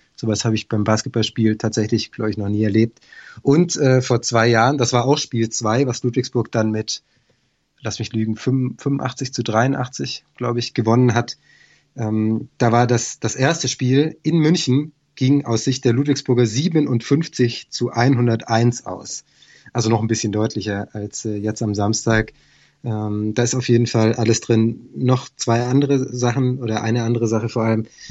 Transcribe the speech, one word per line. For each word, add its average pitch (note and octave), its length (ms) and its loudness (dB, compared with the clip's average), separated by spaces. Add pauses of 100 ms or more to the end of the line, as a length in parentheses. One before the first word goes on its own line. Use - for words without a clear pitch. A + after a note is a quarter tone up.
(160)
sowas G#2+ 280 -2
habe A2 100 2
ich - 140 -4
beim G#2+ 160 0
Basketballspiel A2 720 0
tatsächlich, A2 560 -2
glaub A2 160 -6
ich, F#2+ 80 -4
noch G2+ 140 -4
nie G#2 120 0
erlebt. A2 380 2 (400)
Und, E3 360 2
äh, C3 260 4
vor A#2+ 180 0
zwei A#2 280 2
Jahren, A#2+ 280 4
das B2 160 0
war B2 140 2
auch C#3+ 100 4
Spiel A2+ 320 -2
zwei, A#2 380 0
was B2 160 -6
Ludwigsburg B2 500 -2
dann A2 180 0
mit, G#2+ 320 -6 (800)
lass - 180 -8
mich A2 140 -8
lügen, A2 240 -2
fünf-, B2+ 460 -2
fünfundachtzig C3+ 500 -4
zu B2 100 -4
dreiundachtzig, B2+ 840 -2 (120)
glaub A#2+ 220 -4
ich, - 160 -6
gewonnen A#2+ 400 4
hat. A#2+ 240 -4 (580)
Ähm, A2 640 -2
da A#2 120 4
war A#2+ 160 4
das, A#2 320 -2
das A2 160 -6
erste C#3+ 340 0
Spiel C#3 540 0
in D#3+ 160 2
München D#3 540 2 (220)
ging C#3 320 2
aus A2+ 180 -2
Sicht C3 220 0
der A#2 80 4
Ludwigsburger C3 500 0
siebenundfünfzig C#3 1300 0
zu A#2+ 200 -4
einhunderteins A#2+ 920 2
aus. F#2+ 400 -12 (480)
Also A2 160 -2
noch A2 140 2
ein A2 60 0
bisschen G#2+ 240 -2
deutlicher G#2 600 -4
als, G#2 320 -10
äh, G#2+ 120 -6
jetzt G#2 260 -6
am G#2+ 120 -2
Samstag. A2 600 0 (500)
Ähm, G#2+ 500 -4
da A#2+ 80 0
ist A#2+ 140 -2
auf B2 120 -4
jeden A#2+ 200 4
Fall A2 260 2
alles A2+ 260 2
drin. A2+ 540 0
Noch B2+ 400 0
zwei A#2 300 -2
andere C3 500 0
Sachen B2+ 460 0
oder A2 220 -4
eine A2+ 200 0
andere A#2 240 0
Sache A2 220 0
vor A#2 140 -2
allem, A2 240 0 (240)